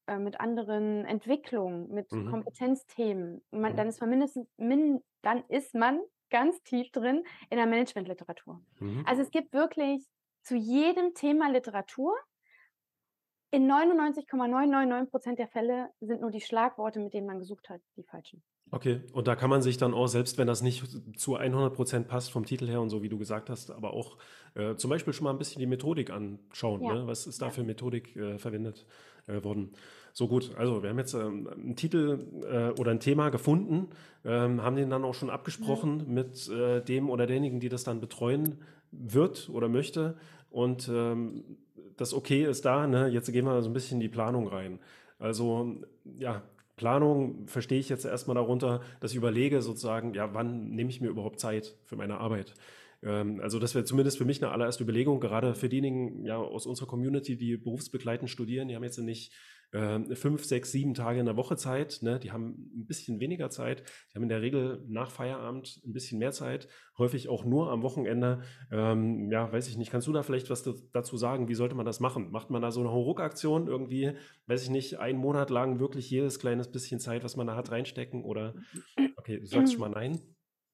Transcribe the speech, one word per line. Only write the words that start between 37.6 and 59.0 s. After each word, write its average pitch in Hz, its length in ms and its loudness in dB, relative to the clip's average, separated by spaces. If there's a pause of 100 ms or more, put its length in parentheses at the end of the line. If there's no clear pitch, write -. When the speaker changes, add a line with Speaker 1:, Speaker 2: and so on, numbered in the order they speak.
Speaker 2:
das 123 140 -4
dann 117 180 -4
betreuen 139 600 0 (280)
wird 123 580 2
oder 117 200 0
möchte. 156 480 0 (320)
Und, 123 400 0
ähm, 117 720 -2 (380)
das 123 160 -4
Okay 139 300 4
ist 143 220 0
da, 143 220 4
ne? 131 200 4
Jetzt 120 240 0
gehen 123 140 2
wir 127 160 4
so 113 80 0
ein 117 40 -2
bisschen 127 240 -4
in 117 40 2
die 110 80 0
Planung 117 380 0
rein. 95 340 -6 (360)
Also, 117 640 0 (220)
ja, 120 380 -6 (340)
Planung 135 720 8
verstehe 131 320 2
ich 131 80 0
jetzt 127 160 0
erstmal 123 320 2
darunter, 123 460 4 (180)
dass 110 120 -4
ich 123 60 -2
überlege 123 440 6
sozusagen, 113 520 -2
ja, 101 200 -2
wann 113 380 -2
nehme 120 180 0
ich 127 100 -6
mir 123 80 0
überhaupt 104 320 -4
Zeit 107 460 -4
für 117 100 -14
meine 104 220 -4
Arbeit? 107 360 -2 (480)
Ähm, 104 400 -2
also 107 180 -2
das 120 160 0
wäre 120 100 2
zumindest 135 320 4
für 123 80 0
mich 135 180 0
eine 110 80 0
allererste 120 320 0
Überlegung, 123 380 2
gerade 113 340 0
für 127 140 -2
diejenigen, 127 560 -2
ja, 107 100 -4
aus 113 300 -4
unserer 123 220 -6
Community, 131 500 -2
die 117 180 -2
berufsbegleitend 120 720 -4
studieren, 127 380 -4
die 123 80 -8
haben 117 80 -8
jetzt 120 140 -8
nicht, 113 360 -6 (380)